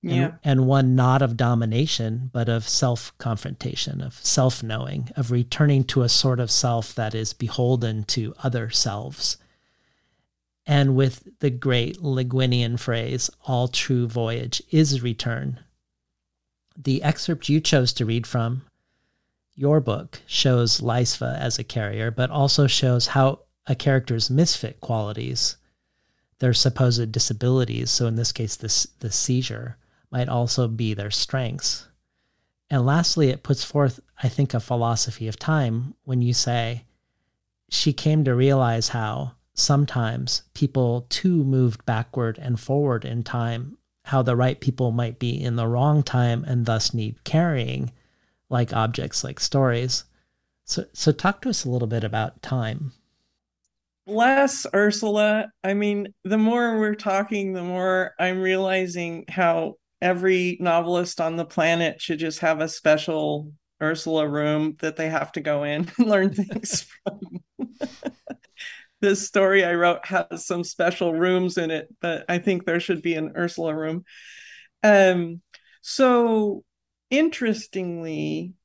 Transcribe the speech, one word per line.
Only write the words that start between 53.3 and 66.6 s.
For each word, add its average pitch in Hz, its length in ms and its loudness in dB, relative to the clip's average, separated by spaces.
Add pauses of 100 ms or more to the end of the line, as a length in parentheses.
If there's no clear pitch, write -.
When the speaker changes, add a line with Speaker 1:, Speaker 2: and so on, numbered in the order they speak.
Speaker 2:
Bless 269 640 2
Ursula. 214 800 2 (140)
I 190 100 0
mean, 202 480 -2
the 208 160 0
more 233 400 2
we're 214 160 0
talking, 202 600 -2
the 180 100 -6
more 185 560 0
I'm 185 200 0
realizing 185 880 -2
how 165 520 0 (220)
every 180 600 2
novelist 175 600 0
on 165 140 -2
the 165 100 -4
planet 165 560 0
should 156 200 -4
just 160 180 -4
have 160 220 2
a 160 80 -2
special 151 840 0 (300)
Ursula 156 460 -2
room 151 500 0
that 156 160 -4
they 160 140 -4
have 147 240 -4
to 165 80 -6
go 147 240 -2
in 151 300 -4
<laughs> - 40 -20
and 233 100 4
learn 196 240 2
things 208 500 -6